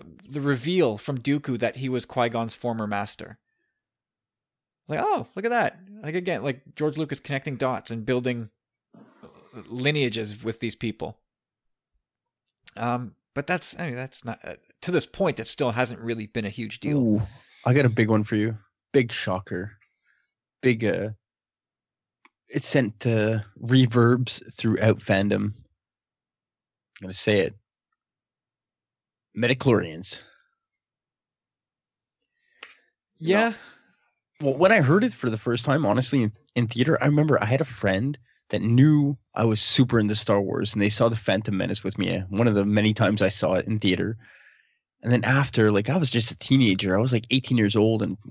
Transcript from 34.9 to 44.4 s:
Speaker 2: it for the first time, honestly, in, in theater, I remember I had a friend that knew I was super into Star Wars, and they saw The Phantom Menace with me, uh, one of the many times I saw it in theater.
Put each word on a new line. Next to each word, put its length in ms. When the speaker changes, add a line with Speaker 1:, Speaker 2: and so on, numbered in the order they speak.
Speaker 2:
it 100
for 160
the 80
first 280
time, 200
honestly, 380
in, 80
in 120
theater, 340
I 60
remember 340
I 40
had 160
a 40
friend 520
that 120
knew 560
I 100
was 180
super 380
into 160
Star 240
Wars, 340
and 80
they 80
saw 200
The 60
Phantom 420
Menace 260
with 140
me, 180
uh, 140
one 180
of 80
the 80
many 300
times 280
I 80
saw 260
it 120
in 120
theater. 380